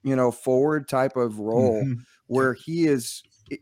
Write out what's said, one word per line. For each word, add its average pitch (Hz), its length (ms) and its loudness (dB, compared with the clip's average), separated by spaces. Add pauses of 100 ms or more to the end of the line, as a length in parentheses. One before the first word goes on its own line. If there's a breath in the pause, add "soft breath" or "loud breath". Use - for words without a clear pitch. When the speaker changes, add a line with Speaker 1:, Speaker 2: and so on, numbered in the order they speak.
Speaker 1:
you 135 120 0
know, 123 160 2
forward 139 560 0
type 131 300 0
of 113 220 -2
role 113 440 0
Speaker 2:
Mm-hmm. 123 180 -4 (260 loud breath)
Speaker 1:
where 131 260 2
he 160 340 -2
is, 131 340 0 (400)